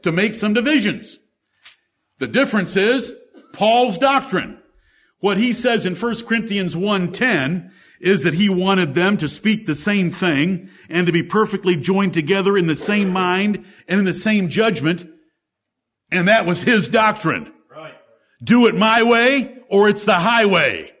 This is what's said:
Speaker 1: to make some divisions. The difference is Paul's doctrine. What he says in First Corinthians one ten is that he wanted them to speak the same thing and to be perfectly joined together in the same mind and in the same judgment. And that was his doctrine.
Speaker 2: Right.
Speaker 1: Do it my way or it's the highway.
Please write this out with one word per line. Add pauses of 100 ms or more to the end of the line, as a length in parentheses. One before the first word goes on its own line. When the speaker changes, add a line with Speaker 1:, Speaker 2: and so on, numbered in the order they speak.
Speaker 1:
to
make
some
divisions. (1000)
The
difference
is (400)
Paul's
doctrine. (640)
What
he
says
in
First
Corinthians
one
ten (300)
is
that
he
wanted
them
to
speak
the
same
thing (220)
and
to
be
perfectly
joined
together
in
the
same
mind (240)
and
in
the
same
judgment. (1000)
And
that
was
his
doctrine. (200)
Speaker 2:
Right. (480)
Speaker 1:
Do
it
my
way (120)
or
it's
the
highway.